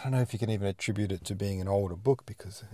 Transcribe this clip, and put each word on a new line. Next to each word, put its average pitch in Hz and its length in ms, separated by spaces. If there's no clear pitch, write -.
don't 131 80
know 131 80
if 120 120
you 107 60
can 110 120
even 101 180
attribute 101 420
it 92 140
to 101 100
being 98 260
an 92 80
older 98 280
book, 123 280
because - 380